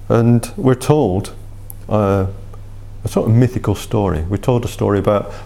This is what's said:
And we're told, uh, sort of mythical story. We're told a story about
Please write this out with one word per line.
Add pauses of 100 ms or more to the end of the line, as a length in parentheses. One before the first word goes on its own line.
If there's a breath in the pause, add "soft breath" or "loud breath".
And
we're
told, (540)
uh, (800)
sort
of
mythical
story.
We're
told
a
story
about (140 loud breath)